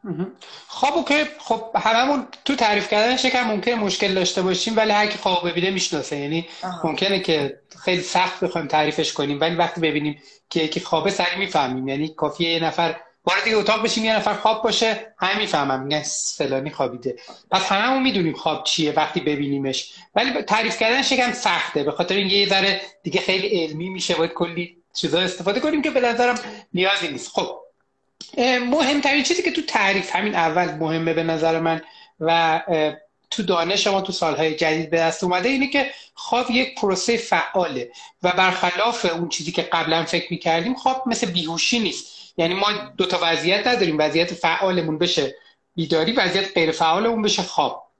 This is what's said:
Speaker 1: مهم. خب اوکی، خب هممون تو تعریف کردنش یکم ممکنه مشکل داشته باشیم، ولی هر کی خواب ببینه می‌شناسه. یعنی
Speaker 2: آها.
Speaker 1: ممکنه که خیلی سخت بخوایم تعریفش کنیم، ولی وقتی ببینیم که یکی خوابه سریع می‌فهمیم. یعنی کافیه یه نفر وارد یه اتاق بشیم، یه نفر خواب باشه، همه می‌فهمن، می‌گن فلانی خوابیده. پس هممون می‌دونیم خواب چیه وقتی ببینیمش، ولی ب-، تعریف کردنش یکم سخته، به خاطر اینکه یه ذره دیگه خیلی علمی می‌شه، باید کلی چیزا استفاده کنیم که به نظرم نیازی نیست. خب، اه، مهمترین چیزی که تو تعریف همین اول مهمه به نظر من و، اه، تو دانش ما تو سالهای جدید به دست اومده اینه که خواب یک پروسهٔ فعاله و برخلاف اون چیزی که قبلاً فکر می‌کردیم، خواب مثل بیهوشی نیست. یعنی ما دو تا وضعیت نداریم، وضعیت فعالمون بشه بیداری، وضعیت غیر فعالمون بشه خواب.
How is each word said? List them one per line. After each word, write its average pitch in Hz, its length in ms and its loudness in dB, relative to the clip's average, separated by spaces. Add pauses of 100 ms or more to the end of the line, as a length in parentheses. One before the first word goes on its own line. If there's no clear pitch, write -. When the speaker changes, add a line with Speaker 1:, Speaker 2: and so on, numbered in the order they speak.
Speaker 1:
مهم. 180 280 -6 (360)
خب 277 260 0
اوکی، 302 320 2 (140)
خب 226 360 -4
هممون 240 520 2 (180)
تو 277 100 0
تعریف 208 340 2
کردنش 240 360 2
یکم 247 180 2
ممکنه 220 320 0
مشکل 202 380 0
داشته 185 280 0
باشیم، 190 360 0
ولی 220 140 4
هر 208 160 4
کی 202 100 -6
خواب 180 320 0
ببینه 175 200 0
می‌شناسه. 170 480 -2
یعنی 156 300 -4 (160)
Speaker 2:
آها. 175 260 -4
Speaker 1:
ممکنه 190 300 0
که 151 420 -2 (180)
خیلی 180 220 0
سخت 180 420 -2
بخوایم 165 240 -4
تعریفش 151 460 0
کنیم، 143 260 -2
ولی 165 160 2
وقتی 170 260 -2
ببینیم 147 400 -2 (280)
که 165 140 0
یکی 156 160 -2
خوابه 170 320 0
سریع 185 260 -2
می‌فهمیم. 135 500 -2
یعنی 139 220 -2
کافیه 165 440 -2
یه 165 100 0
نفر 160 320 0 (300)
وارد 190 220 2
یه 220 100 4
اتاق 214 260 2
بشیم، 226 220 0
یه 220 100 4
نفر 208 180 2
خواب 220 300 0
باشه، 220 540 0
همه 190 200 0
می‌فهمن، 139 460 0
می‌گن 147 200 -2 (340)
فلانی 135 340 -2
خوابیده. 123 440 -4 (360)
پس 190 100 2
هممون 240 420 2
می‌دونیم 190 300 2
خواب - 300 -2
چیه 151 280 0
وقتی 151 280 0
ببینیمش، 139 720 -2 (220)
ولی 247 160 2
ب-، 294 100 -2
تعریف 208 360 0
کردنش 240 340 2
یکم 247 220 2
سخته، 165 500 -2
به 147 80 0
خاطر 180 240 0
اینکه 196 200 2
یه 202 140 4
ذره 190 320 2 (220)
دیگه 175 180 -2
خیلی 190 260 0
علمی 165 420 -2
می‌شه، 180 260 -2
باید 165 180 0
کلی 170 500 -6 (100)
چیزا 160 260 0
استفاده 185 400 -2
کنیم 302 220 0
که 302 80 0
به 254 120 2
نظرم 240 340 2 (380)
نیازی 185 340 2
نیست. 135 240 -8
خب، - 300 -4 (760)
اه، 254 220 2
مهمترین 285 640 2
چیزی 359 200 0
که 339 80 0
تو 311 100 -2
تعریف 196 540 0
همین 202 200 -2
اول 165 360 2
مهمه 160 420 -2
به 160 100 0
نظر 165 360 2
من 165 220 0 (380)
و، 165 480 2
اه، 156 260 2 (380)
تو 220 120 -4
دانش 180 440 2
ما 196 140 2
تو 190 100 -6
سالهای 156 440 0
جدید 156 340 0
به 170 80 2
دست 165 260 0
اومده 185 260 2
اینه 269 180 0
که 277 240 0 (220)
خواب - 380 -2
یک 247 280 0
پروسهٔ 202 380 0
فعاله 165 720 -2 (320)
و 180 80 4
برخلاف 185 720 2
اون 170 240 0
چیزی 160 220 -4
که 170 100 0
قبلاً 160 440 2
فکر 165 260 -2
می‌کردیم، 170 420 0
خواب 262 340 0
مثل 226 240 0
بیهوشی 165 480 0
نیست. - 380 -4 (200)
یعنی 170 160 2
ما 196 140 0 (300)
دو 190 80 2
تا 180 160 -2
وضعیت 170 460 0
نداریم، 190 320 2
وضعیت 160 340 2
فعالمون 170 640 0
بشه 160 380 0 (400)
بیداری، 160 360 2
وضعیت 190 420 0
غیر 160 180 2
فعالمون 196 500 2
بشه 208 220 0
خواب. - 440 -2 (120)